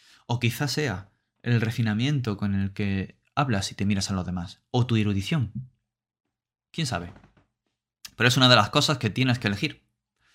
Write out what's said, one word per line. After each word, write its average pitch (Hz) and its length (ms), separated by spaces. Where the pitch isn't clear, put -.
O 120 120
quizás 120 340
sea 110 400
el 120 200
refinamiento 113 760
con 101 180
el 98 200
que 98 440
hablas 123 380
y - 20
te 98 120
miras 98 240
a 101 40
los 90 120
demás. 90 340
O 123 160
tu 120 100
erudición. 104 560
¿Quién 160 160
sabe? 87 280
Pero 117 80
es 127 80
una 127 140
de 123 60
las 104 120
cosas 147 300
que 113 100
tienes 120 300
que - 100
elegir. - 400